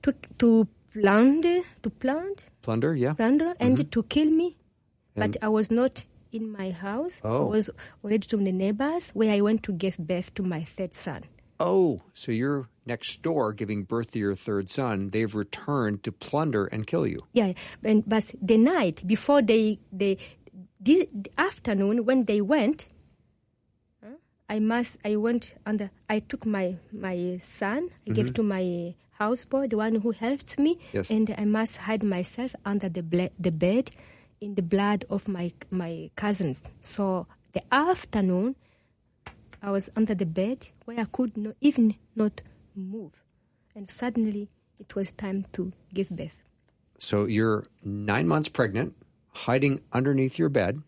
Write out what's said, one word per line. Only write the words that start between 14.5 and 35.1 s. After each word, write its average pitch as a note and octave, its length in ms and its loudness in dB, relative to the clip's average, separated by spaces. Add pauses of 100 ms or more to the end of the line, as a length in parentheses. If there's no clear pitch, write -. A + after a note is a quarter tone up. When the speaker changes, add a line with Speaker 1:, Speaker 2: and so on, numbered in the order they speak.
Speaker 2:
son. G#2+ 380 -2
They've G#2+ 260 -2
returned G#2+ 680 -2
to G#2+ 80 -4
plunder C3+ 560 -2
and A2 180 -6
kill E3 220 0
you. - 260 -6
Speaker 1:
Yeah, G3+ 200 2 (300)
and, A3 240 4
but G#3+ 320 0
the A3 180 4
night A#3 500 2
before C#4 340 4
they, G#3+ 380 2 (120)
they, F#3+ 260 0 (640)
this, D4+ 320 4
the G3 240 -10
afternoon A3+ 680 0
when B3+ 200 4
they G#3 160 2
went, B3+ 440 2 (1160)
huh, A#3+ 140 -20 (300)
I G#3+ 120 -2
must, A#3 440 0
I G#3+ 120 0
went A3+ 400 -2 (100)
on G#3+ 120 -2
the, G3 120 -4 (180)
I G#3+ 120 2
took - 260 -8
my, F#3+ 300 0 (160)
my F3+ 500 -4
son, B3+ 480 -4 (180)
I - 40 -4
gave A#2+ 160 2
Speaker 2:
Mm-hmm. B2+ 60 -6
Speaker 1:
to A3+ 100 0
my F3+ 500 -2 (260)
houseboy, B3+ 520 -2
the A3 60 0
one A3+ 180 0
who A3+ 160 0
helped B3 480 -4
me, D#4+ 180 2 (160)
Speaker 2:
Yes. G3 160 -2
Speaker 1:
and A3 300 2
I G#3 60 -2
must A3 320 2
hide A3 260 -4
myself G3 500 -2 (120)
under G3+ 220 -2
the F3 140 -4
ble-, F3 380 0
the F3+ 120 0
bed F3+ 380 2 (500)
in G#3 140 -10
the G3 80 -2
blood G3 480 2
of G3 180 -4